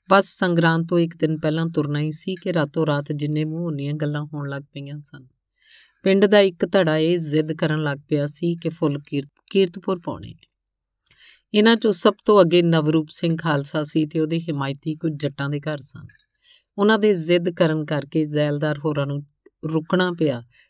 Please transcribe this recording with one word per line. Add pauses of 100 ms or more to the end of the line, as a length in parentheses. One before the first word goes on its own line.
ਬਸ
ਸੰਗਰਾਂਦ
ਤੋਂ
ਇੱਕ
ਦਿਨ
ਪਹਿਲਾਂ
ਤੁਰਨਾ
ਹੀ
ਸੀ
ਕਿ
ਰਾਤੋਂ
ਰਾਤ
ਜਿੰਨੇ
ਮੂੰਹ
ਉਨੀਆਂ
ਗੱਲਾਂ
ਹੋਣ
ਲੱਗ
ਪਈਆਂ
ਸਨ। (760)
ਪਿੰਡ
ਦਾ
ਇੱਕ
ਧੜਾ
ਇਹ
ਜ਼ਿੱਦ
ਕਰਨ
ਲੱਗ (100)
ਪਿਆ
ਸੀ
ਕਿ
ਫੁੱਲ
ਕੀਰ-, (240)
ਕੀਰਤਪੁਰ
ਪਾਉਣੇ
ਨੇ। (1040)
ਇਹਨਾਂ
'ਚੋਂ
ਸਭ (120)
ਤੋਂ
ਅੱਗੇ
ਨਵਰੂਪ
ਸਿੰਘ
ਖਾਲਸਾ
ਸੀ
ਤੇ
ਉਹਦੇ
ਹਿਮਾਇਤੀ
ਕੁਝ
ਜੱਟਾਂ
ਦੇ
ਘਰ
ਸਨ। (680)
ਉਹਨਾਂ
ਦੇ
ਜ਼ਿੱਦ
ਕਰਨ
ਕਰਕੇ
ਜ਼ੈਲਦਾਰ
ਹੋਰਾਂ
ਨੂੰ (400)
ਰੁਕਣਾ
ਪਿਆ (260)